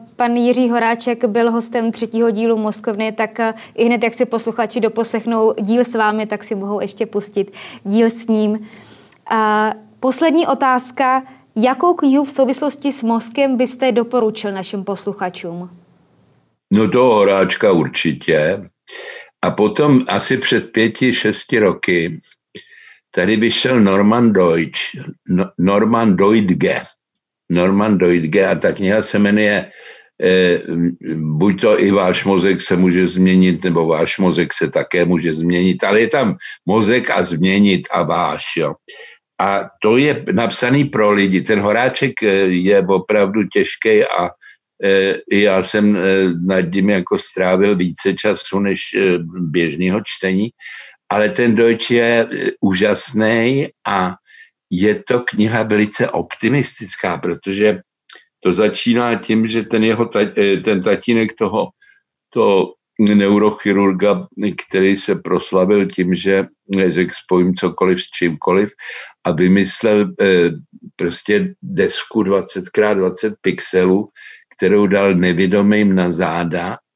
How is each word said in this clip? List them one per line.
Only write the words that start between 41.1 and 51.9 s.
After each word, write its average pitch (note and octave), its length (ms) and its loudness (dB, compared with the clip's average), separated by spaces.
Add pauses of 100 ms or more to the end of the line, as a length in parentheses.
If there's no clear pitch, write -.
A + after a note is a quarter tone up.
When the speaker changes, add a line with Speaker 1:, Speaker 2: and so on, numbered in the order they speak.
Speaker 2:
lidi. G2 300 2
Ten G#2 200 0
Horáček, A#2 640 0
eh, A2+ 40 2 (240)
je F#2+ 380 4
opravdu G2+ 520 0 (120)
těžký A2+ 520 2
a, F2+ 260 -2 (540)
eh, G2 300 2 (160)
i G2+ 120 2
já F#2+ 200 4
jsem, G#2 340 2
eh, F#2 40 -2 (460)
nad F#2+ 160 2
tím F#2+ 280 0
jako F#2+ 280 0
strávil F#2 580 0
více F2+ 380 -2
času F#2+ 440 -4
než, G2 220 -2 (140)
eh, F#2+ 240 2 (220)
běžného F2 640 -2
čtení, F#2+ 440 -4 (600)
ale G#2+ 220 0
ten A#2 260 0
Deutsch A#2 340 2